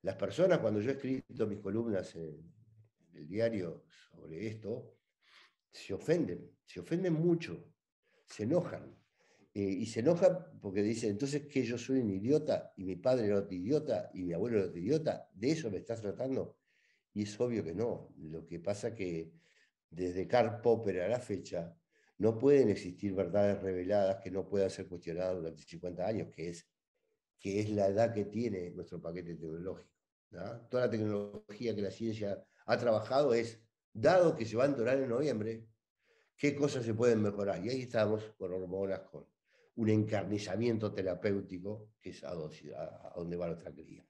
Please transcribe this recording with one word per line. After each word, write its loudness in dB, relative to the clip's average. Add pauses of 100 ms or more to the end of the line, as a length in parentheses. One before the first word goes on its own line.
Las -4
personas, 4
cuando 2
yo 0
he 0
escrito -2
mis -4
columnas -2
en, -12 (560)
en -20
el -14
diario -2 (240)
sobre -10
esto, -8 (720)
se -10
ofenden, -2 (160)
se -12
ofenden 0
mucho, 0 (540)
se -8
enojan. -2 (600)
Eh, -4
y 0
se -4
enojan 4
porque 0
dicen, 2
"Entonces, -2
¿qué? 0
¿Yo -2
soy 2
un 2
idiota? 0
¿Y -10
mi -2
padre 2
era 4
otro -2
idiota? 0
¿Y -6
mi -2
abuelo 2
era 4
otro -8
idiota? 0
¿De 0
eso -2
me -4
estás -6
tratando?". -4 (540)
Y -2
es -8
obvio 0
que -6
no. -4
Lo -12
que -10
pasa -4
que -6 (560)
desde -4
Karl 4
Popper 2
a 0
la 0
fecha -6 (400)
no 2
pueden 8
existir -2
verdades 2
reveladas 2
que -6
no -4
puedan 2
ser -8
cuestionadas -4
durante -8
cincuenta -6
años, -2
que -6
es, -10 (720)
que -2
es 0
la 4
edad 2
que 0
tiene -4
nuestro -10
paquete -8
tecnológico, -10 (380)
¿no? -10 (100)
Toda 0
la 2
tecnología -4
que -2
la -2
ciencia -4 (220)
ha 4
trabajado 4
es, 0 (320)
dado 6
que -2
se -4
va 6
a 4
entonar 2
en 0
noviembre, -2 (720)
¿qué 4
cosas 0
se 2
pueden 6
mejorar? 0
Y -4
ahí -2
estamos 2
con -4
hormonas, -2
con -18 (440)
un 2
encarnizamiento 2
terapéutico, -4
que -14
es -16
a -8
do-, -6 (260)
a, -10
a -16
donde -4
va -2
nuestra -8
cría. -18